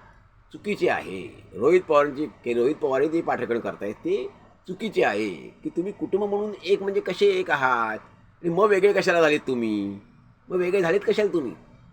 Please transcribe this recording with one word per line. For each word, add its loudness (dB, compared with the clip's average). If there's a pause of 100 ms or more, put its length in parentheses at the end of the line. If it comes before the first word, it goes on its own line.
(520)
चुकीची -2
आहे. -6
रोहित 4
पवारांची 0
के-, -6
रोहित 2
पवार 0
जी 0
पाठराखण -2
करतायत -6
ती -4 (400)
चुकीची -2
आहे 0 (300)
की -6
तुम्ही -6
कुटुंब -4
म्हणून -4 (120)
एक 0
म्हणजे -2
कसे 0
एक 2
आहात 0 (440)
आणि -4
मग 2
वेगळे 6
कशाला 2
झालेत 4
तुम्ही? -2 (480)
मग -4
वेगळे 0
झालेत 2
कशाला 2
तुम्ही? -2 (380)